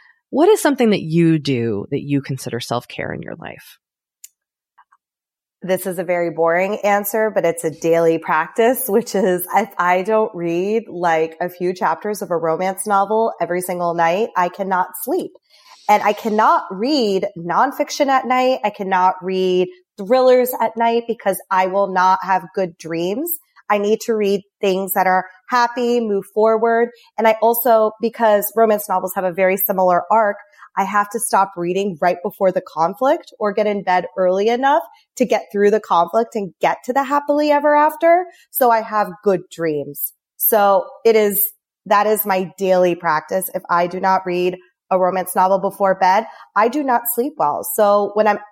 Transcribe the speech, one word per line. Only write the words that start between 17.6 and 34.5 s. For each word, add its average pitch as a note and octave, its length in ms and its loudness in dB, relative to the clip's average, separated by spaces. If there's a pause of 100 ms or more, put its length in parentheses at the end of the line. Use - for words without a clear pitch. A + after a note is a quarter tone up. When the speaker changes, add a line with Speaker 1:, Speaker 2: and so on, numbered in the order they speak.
Speaker 2:
at C4+ 180 2
night. B3+ 380 0
I G#3 80 -2
cannot F#3 500 0
read F#3 480 0 (300)
thrillers B3 600 4
at A3+ 180 -2
night A#3 300 0
because G3+ 440 -4
I F#3+ 160 2
will F#3+ 260 -2
not F#3 300 4
have F3+ 320 0
good F#3 240 -4
dreams. F3+ 580 -6 (320)
I G#3 100 2
need G#3 240 0
to A#3 120 -2
read G3+ 280 0 (180)
things F#3+ 340 -2
that F#3 140 2
are F#3 180 2 (220)
happy, A#3+ 520 0
move G3+ 320 -2
forward. A3+ 580 2 (280)
And A3 80 0
I A3 160 4
also, A3+ 580 2
because A3 560 0
romance G#3+ 320 2
novels F#3 280 -2
have F#3+ 80 -2
a F3+ 80 -2
very F#3 240 2
similar F#3 540 0
arc, G#3 260 2 (420)
I G3 60 -2
have G#3 260 -2
to A3+ 100 -6
stop F#3+ 360 0
reading F3+ 440 -4
right F3+ 220 2
before F#3+ 300 0
the F#3 100 -4
conflict B3+ 760 -2
or G#3 140 -2
get G#3 140 -2
in G3+ 160 -2
bed F3+ 240 0 (100)
early F#3+ 320 0
enough C4+ 360 2 (320)